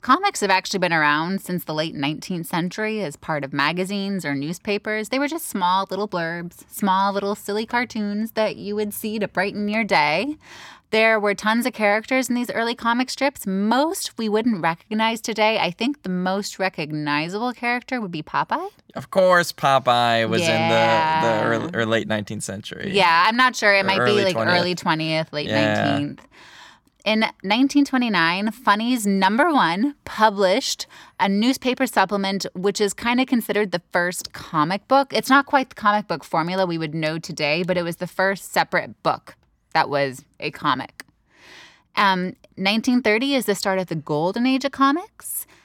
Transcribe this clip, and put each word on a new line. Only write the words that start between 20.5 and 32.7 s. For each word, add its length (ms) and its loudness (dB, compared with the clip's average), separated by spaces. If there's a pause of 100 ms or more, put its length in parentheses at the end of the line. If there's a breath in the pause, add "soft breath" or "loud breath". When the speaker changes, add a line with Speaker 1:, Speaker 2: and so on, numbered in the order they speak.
Speaker 2:
the 0 -
Speaker 1:
Yeah. 680 2
Speaker 2:
early, 300 -2
or 120 0
late 220 0
nineteenth 340 -6
century. 500 -10
Speaker 1:
Yeah, 360 4
I'm 80 0
not 180 4
sure. 180 2
It 100 4
Speaker 2:
Or 20 0
Speaker 1:
might 140 0
be, 20 0
Speaker 2:
early 240 4
Speaker 1:
like, 100 2
Speaker 2:
twentieth. 240 2
Speaker 1:
early 160 0
twentieth, 580 -2
late 160 -4
Speaker 2:
Yeah. 360 2
Speaker 1:
nineteenth. 420 -4 (800 loud breath)
In 200 2 (180)
nineteen 420 2
twenty-nine, 680 2
Funny's 560 0
number 460 4
one 420 2 (100)
published 840 2 (320 loud breath)
a 100 2
newspaper 580 0
supplement, 580 0 (100)
which 260 -2